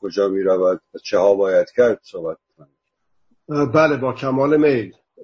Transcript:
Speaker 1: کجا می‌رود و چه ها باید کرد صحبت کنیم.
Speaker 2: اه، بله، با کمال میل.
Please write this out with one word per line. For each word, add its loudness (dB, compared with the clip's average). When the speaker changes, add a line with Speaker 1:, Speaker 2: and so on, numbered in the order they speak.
Speaker 1:
کجا -2
می‌رود 0
و -16
چه -4
ها 4
باید 2
کرد 0
صحبت -10
کنیم. -20
Speaker 2:
اه، -2
بله، 2
با -4
کمال 0
میل. 0